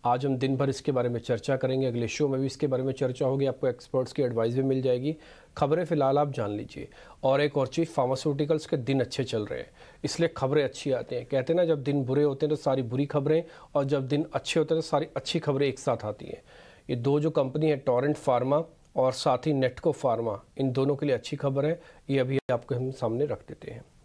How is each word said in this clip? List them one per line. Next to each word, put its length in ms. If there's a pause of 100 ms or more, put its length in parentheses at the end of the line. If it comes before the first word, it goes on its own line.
आज 220
हम 100
दिन 200
भर 120
इसके 240
बारे 160
में 120
चर्चा 360
करेंगे, 300
अगले 220
शो 200
में 120
भी 60
इसके 200
बारे 160
में 100
चर्चा 340
होगी, 200
आपको 220
एक्सपर्ट्स 440
की 100
एडवाइस 320
भी 80
मिल 200
जाएगी। 340 (400)
खबरें 280
फिलहाल 340
आप 140
जान 180
लीजिए। 380 (340)
और 180
एक 160
और 100
चीज़, 220
फार्मास्यूटिकल्स 760
के 100
दिन 240
अच्छे 240
चल 220
रहे 140
हैं, 100 (340)
इसलिए 240
खबरें 360
अच्छी 280
आती 240
हैं। 100
कहते 260
हैं 40
ना, 80
जब 180
दिन 220
बुरे 180
होते 240
हैं 40
तो 60
सारी 260
बुरी 240
खबरें, 380 (300)
और 100
जब 240
दिन 260
अच्छे 260
होते 140
हैं 80
तो 40
सारी 200 (100)
अच्छी 220
खबरें 300
एक 100
साथ 260
आती 220
हैं। 160 (480)
ये 60
दो 240
जो 100
कंपनी 400
है, 60
टोरेंट 400
फार्मा 480 (320)
और 160
साथ 340
ही 60
नेटको 400
फार्मा, 500 (160)
इन 140
दोनों 240
के 100
लिए 80
अच्छी 220
खबर 300
है, 140 (300)
ये 80
अभी 200 (140)
आपके 220
हम 160
सामने 360
रख 120 (100)
देते 220
हैं। 220 (140)